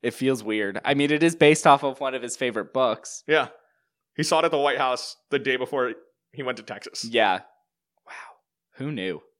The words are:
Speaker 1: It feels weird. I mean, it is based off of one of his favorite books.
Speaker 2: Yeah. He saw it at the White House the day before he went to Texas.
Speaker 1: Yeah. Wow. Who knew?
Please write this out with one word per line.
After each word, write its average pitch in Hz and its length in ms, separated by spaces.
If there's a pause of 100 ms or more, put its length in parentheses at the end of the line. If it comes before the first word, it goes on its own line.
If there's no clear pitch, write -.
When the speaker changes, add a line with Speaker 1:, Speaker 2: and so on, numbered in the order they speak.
Speaker 1:
It 117 100
feels 131 300
weird. 104 420
I 139 80
mean, 143 180
it 151 120
is 165 120
based 156 320
off 143 160
of 135 160
one 135 160
of 123 60
his 120 160
favorite 113 360
books. 127 540
Speaker 2:
Yeah. 147 200 (680)
He 151 80
saw 160 160
it 165 60
at 165 60
the 156 80
White 143 180
House 127 400 (140)
the 143 80
day 127 180
before 123 360 (380)
he 139 120
went 123 140
to 110 60
Texas. - 460
Speaker 1:
Yeah. 107 300 (680)
Wow. - 80 (600)
Who 139 160
knew? 92 300 (180)